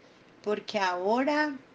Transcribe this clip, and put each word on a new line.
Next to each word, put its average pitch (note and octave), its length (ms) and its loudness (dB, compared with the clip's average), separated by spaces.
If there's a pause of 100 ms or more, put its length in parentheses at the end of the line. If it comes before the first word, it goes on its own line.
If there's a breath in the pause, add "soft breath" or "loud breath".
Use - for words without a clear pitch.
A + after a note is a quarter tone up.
(420 loud breath)
porque G#3 380 -4
ahora B3 760 2 (200)